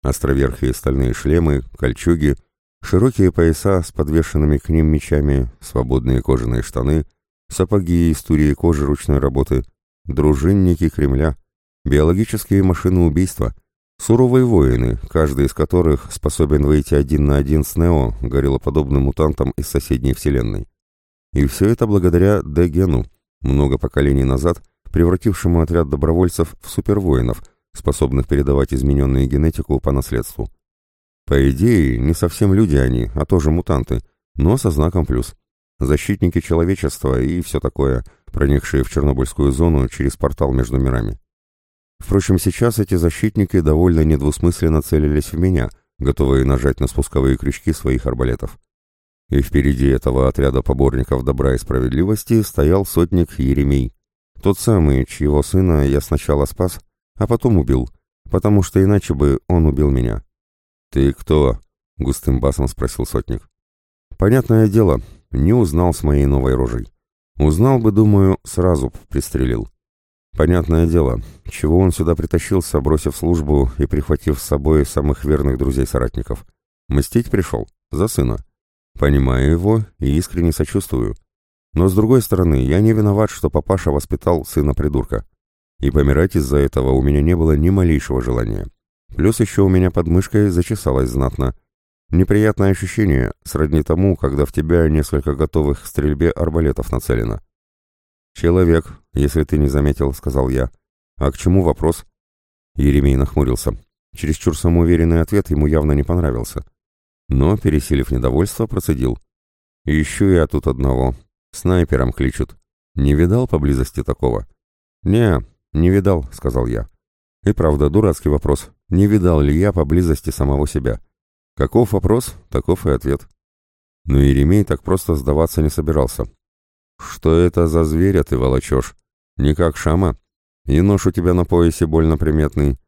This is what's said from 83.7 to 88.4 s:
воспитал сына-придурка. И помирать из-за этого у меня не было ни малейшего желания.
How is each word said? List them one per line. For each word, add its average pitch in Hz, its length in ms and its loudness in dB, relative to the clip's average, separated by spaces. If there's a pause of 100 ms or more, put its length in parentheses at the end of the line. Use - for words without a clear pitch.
воспитал 73 540 -2
сына-придурка. 71 840 -2 (540)
И 71 100 0
помирать 69 460 2
из-за 71 220 0
этого 65 340 0
у 65 100 2
меня 71 180 2
не 82 140 2
было 80 220 2
ни 78 140 2
малейшего 78 520 0
желания. 53 460 -4 (460)